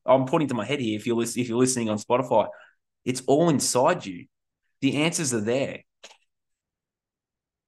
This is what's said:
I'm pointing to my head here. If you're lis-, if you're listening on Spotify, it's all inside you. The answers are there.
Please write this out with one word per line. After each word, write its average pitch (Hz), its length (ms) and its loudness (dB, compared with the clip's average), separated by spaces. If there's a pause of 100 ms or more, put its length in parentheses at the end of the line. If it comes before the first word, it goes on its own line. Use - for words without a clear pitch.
I'm 131 200 4
pointing 151 240 0
to - 40 -4
my 110 120 -4
head 143 140 -4
here. 110 160 -2
If 107 120 -8
you're 117 80 0
lis-, 117 220 -2
if 117 120 -2
you're 113 80 -2
listening 127 320 2
on 107 80 0
Spotify, 120 520 0 (540)
it's 127 220 -4
all 156 240 4
inside 147 560 0
you. 92 220 -14 (540)
The 135 160 0
answers 156 360 -2
are 113 80 0
there. 113 380 -2 (1900)